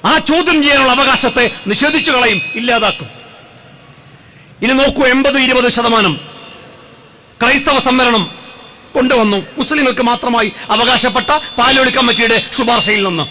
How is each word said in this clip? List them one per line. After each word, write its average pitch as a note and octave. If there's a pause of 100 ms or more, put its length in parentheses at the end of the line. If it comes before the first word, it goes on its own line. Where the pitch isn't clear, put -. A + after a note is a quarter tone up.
ആ - (180)
ചോദ്യം E4
ചെയ്യാനുള്ള C#4
അവകാശത്തെ B3 (260)
നിഷേധിച്ചു D4
കളയും, A3+ (200)
ഇല്ലാതാക്കും. A3+ (1500)
ഇനി B3+
നോക്കൂ, C#4 (100)
എൺപത് C4+
ഇരുപത് B3
ശതമാനം A3+ (1300)
ക്രൈസ്തവ C4+ (120)
സംവരണം A#3+ (720)
കൊണ്ടുവന്നു, A#3+ (220)
മുസ്ലിങ്ങൾക്ക് C4+
മാത്രമായി A#3 (260)
അവകാശപ്പെട്ട A#3 (300)
പാലോളി C4
കമ്മിറ്റിയുടെ A#3 (180)
ശുപാർശയിൽ G#3+
നിന്ന്. D#3+